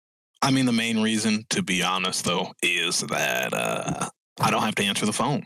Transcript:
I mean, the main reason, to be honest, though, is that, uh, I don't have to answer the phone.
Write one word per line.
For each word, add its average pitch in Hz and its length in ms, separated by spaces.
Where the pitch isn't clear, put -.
I 135 80
mean, 135 160
the 123 40
main 113 300
reason, 107 480
to 101 140
be 90 180
honest, 92 420
though, 90 280
is 87 400
that, 64 500
uh, - 580
I - 120
don't 113 100
have 110 140
to 107 80
answer 101 240
the 107 60
phone. 120 320